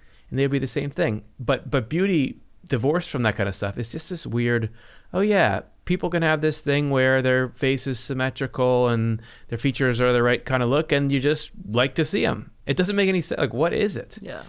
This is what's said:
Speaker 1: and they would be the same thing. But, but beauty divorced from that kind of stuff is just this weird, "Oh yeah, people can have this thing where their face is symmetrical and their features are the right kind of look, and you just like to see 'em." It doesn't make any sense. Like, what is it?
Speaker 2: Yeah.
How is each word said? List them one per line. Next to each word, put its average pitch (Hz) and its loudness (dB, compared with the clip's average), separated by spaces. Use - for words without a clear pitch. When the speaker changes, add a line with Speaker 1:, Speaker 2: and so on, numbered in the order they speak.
Speaker 1:
and 127 -4
they 135 2
would 135 0
be 139 0
the 135 -2
same 147 -4
thing. 135 -2
But, 127 -2
but 123 0
beauty 170 0
divorced 143 0
from 127 -2
that 110 2
kind 101 0
of 98 -4
stuff 98 -4
is 120 -6
just - -8
this 175 -8
weird, 117 0
"Oh 180 0
yeah, 185 2
people 180 -2
can 170 0
have 156 2
this 151 0
thing 143 0
where 131 4
their 127 2
face 135 -2
is 131 -4
symmetrical 127 0
and 113 0
their 120 -4
features 131 0
are 123 4
the 120 4
right 120 2
kind 127 0
of 120 2
look, 147 2
and 143 2
you 139 2
just 143 0
like 127 2
to 160 2
see 220 0
'em." 117 -4
It 139 0
doesn't 185 0
make 196 4
any 185 2
sense. - -4
Like, 135 0
what 160 0
is 185 0
it? - -12
Speaker 2:
Yeah. - -12